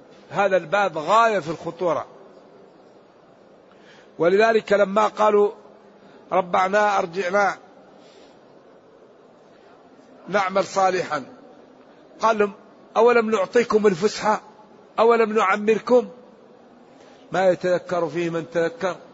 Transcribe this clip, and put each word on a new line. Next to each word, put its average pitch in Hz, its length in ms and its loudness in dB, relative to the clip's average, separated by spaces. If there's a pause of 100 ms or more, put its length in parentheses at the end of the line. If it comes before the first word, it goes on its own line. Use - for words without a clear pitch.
(300)
هذا 190 280 0
الباب 170 400 -2
غاية 208 420 2
في 151 100 -6
الخطورة. 160 560 -6 (2250)
ولذلك 202 540 2
لما 202 340 2
قالوا 208 440 0 (800)
ربنا 196 680 0
أرجعنا 185 580 -4 (2750)
نعمل 190 380 -2
صالحاً. 180 580 -2 (960)
قال 220 200 2
لهم: 202 140 0 (440)
"أولم 226 340 4
نعطيكم 214 560 0
الفسحة؟ 202 540 -2 (580)
أولم 226 340 2
نعمركم؟" 208 760 0 (1200)
ما 185 180 2
يتذكر 175 600 -2
فيه 170 200 -4
من 165 200 -6
تذكر. 170 460 -4 (180)